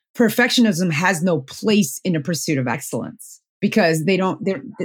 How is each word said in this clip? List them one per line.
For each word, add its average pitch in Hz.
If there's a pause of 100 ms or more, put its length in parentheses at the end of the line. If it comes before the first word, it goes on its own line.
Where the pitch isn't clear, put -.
(140)
perfectionism 214
has 170
no 170
place 202
in 175
a 147
pursuit 156
of 123
excellence, - (220)
because 170
they 185
don't, 185
they're, 190 (220)